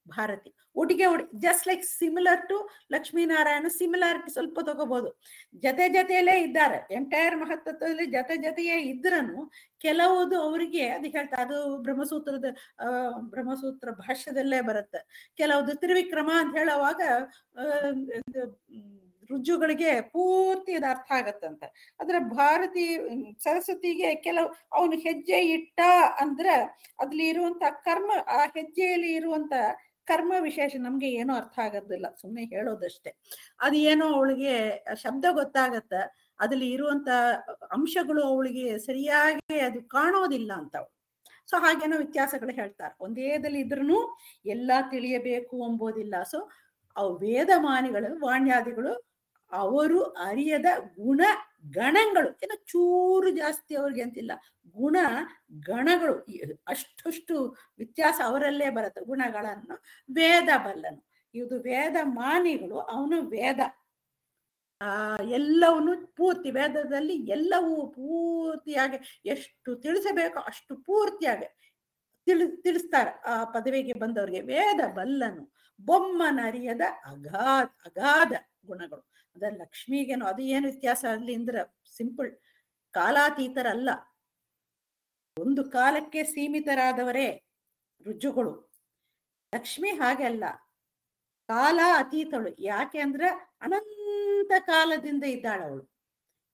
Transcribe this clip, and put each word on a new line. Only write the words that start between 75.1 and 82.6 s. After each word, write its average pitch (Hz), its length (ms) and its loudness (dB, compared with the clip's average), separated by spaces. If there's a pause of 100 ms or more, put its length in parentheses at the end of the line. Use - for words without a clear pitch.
ಬೊಮ್ಮನರಿಯದ 262 1000 0 (260)
ಅಗಾಧ, 196 600 0
ಅಗಾಧ 240 680 2 (340)
ಗುಣಗಳು. 170 460 -16 (240)
ಅದ 175 60 -20
ಲಕ್ಷ್ಮಿಗೇನು 240 840 -6
ಅದು 196 160 -4
ಏನು 269 260 0
ವ್ಯತ್ಯಾಸ 254 440 -2
ಅಲ್ಲಿ 233 220 -6
ಅಂದ್ರೆ 233 400 -6 (220)
ಸಿಂಪಲ್, 247 360 -6 (600)